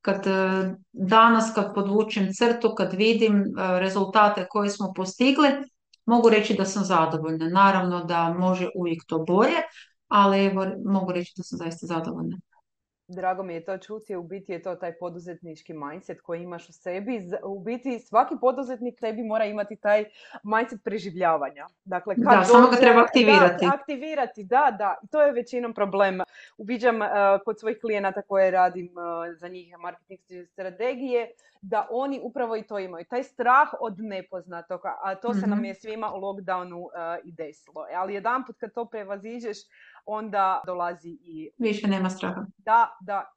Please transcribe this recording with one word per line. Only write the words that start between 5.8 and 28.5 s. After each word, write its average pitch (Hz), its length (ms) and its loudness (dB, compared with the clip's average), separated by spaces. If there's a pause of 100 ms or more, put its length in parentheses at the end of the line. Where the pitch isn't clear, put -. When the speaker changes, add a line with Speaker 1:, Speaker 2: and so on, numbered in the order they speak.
Speaker 1:
mogu 233 220 4
reći 214 260 4
da 190 100 0
sam 196 200 -2
zadovoljna. 160 640 0
Naravno 185 560 2
da 170 340 -2
može 180 360 0
uvijek 170 320 -4
to 165 120 -4
bolje, 233 440 2 (460)
ali 196 380 4
evo, 190 200 0 (180)
mogu 185 280 -2
reći 175 240 -6
da 185 60 -12
sam - 160 -12
zaista 165 280 -10
zadovoljna. 165 500 -6 (720)
Speaker 2:
Drago 185 340 -4
mi 175 120 -10
je 165 100 -10
to 190 140 -8
čuti, 214 380 -12
u 175 60 -8
biti 190 300 -14
je 170 100 -10
to 180 120 -8
taj 170 240 -12
poduzetnički 170 760 -14
mindset 156 460 -14
koji 170 220 -10
imaš 175 260 -16
u 170 40 -20
sebi. 202 480 -8
Z-, 175 240 -10
u 196 160 -10
biti 240 380 -8
svaki 240 420 0
poduzetnik 247 600 -2
tebi 220 220 -6
mora 220 220 -2
imati 208 320 -6
taj 208 280 2 (380)
mindset 220 420 -2
preživljavanja. 165 840 -2 (180)
Dakle, 185 300 -6
kad 240 100 0
Speaker 1:
Da, 226 200 8
samo 240 160 12
ga 247 60 12
Speaker 2:
dođe 240 140 6
Speaker 1:
treba 233 200 10
aktivirati. 208 680 6
Speaker 2:
Da, 180 80 4
aktivirati, 285 680 -6
da, 254 340 2
da. 202 240 -2
I 214 60 -20
to 302 140 2
je 285 100 4
većinom 240 420 -6
problem. 196 460 0 (380)
Uviđam, 226 440 0
e, 202 60 -2 (360)
kod 220 160 -6
svojih 214 200 -6
klijenata 202 420 -4
koje 190 280 2